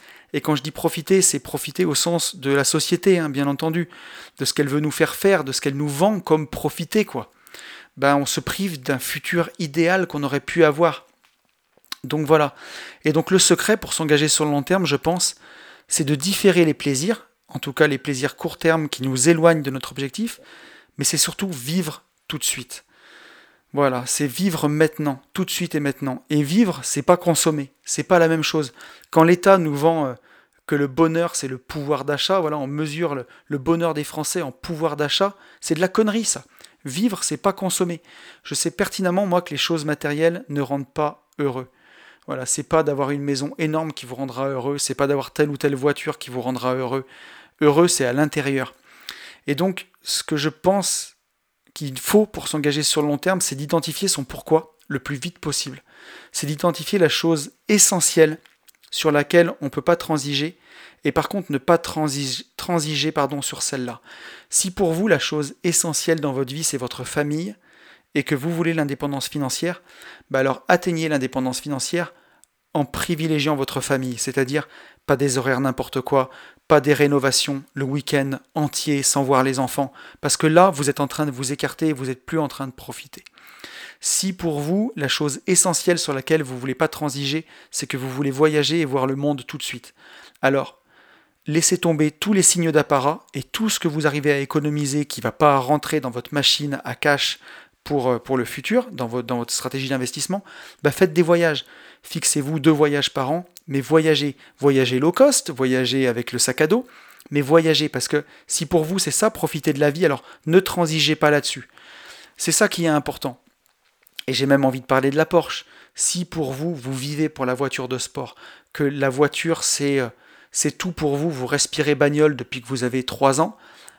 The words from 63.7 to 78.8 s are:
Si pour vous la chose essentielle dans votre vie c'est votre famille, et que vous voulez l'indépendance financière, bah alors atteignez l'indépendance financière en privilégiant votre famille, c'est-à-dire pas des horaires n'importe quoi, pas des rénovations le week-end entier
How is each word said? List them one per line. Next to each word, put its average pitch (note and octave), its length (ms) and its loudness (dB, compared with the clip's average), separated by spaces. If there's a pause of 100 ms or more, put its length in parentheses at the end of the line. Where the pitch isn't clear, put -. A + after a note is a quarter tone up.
Si - 220 -2
pour F3 220 2
vous F#3+ 140 0
la E3 120 4
chose D3+ 440 -4
essentielle E3 580 0
dans C#3 100 -2
votre C3 220 -4
vie D#3+ 100 -6
c'est C#3+ 140 -4
votre B2 260 -8
famille, D3+ 520 -4 (600)
et C#3 60 -2
que D#3 120 -2
vous D#3 180 -4
voulez E3 200 0
l'indépendance C#3+ 540 -4
financière, D3 560 -6 (480)
bah C3 80 0
alors C3 300 0
atteignez F3 400 2
l'indépendance C3 500 -2
financière D3+ 540 -4 (600)
en D3 120 0
privilégiant D#3 720 -2
votre C3+ 240 -4
famille, C3 360 -2
c'est-à-dire C#3 520 -2 (360)
pas C#3 120 2
des C3+ 200 0
horaires B2+ 220 0
n'importe C3+ 400 -4
quoi, C3 300 0 (380)
pas D3 140 6
des D3 120 2
rénovations C#3 720 2 (100)
le C#3 100 -4
week-end C3+ 560 -2 (140)
entier D3 500 -2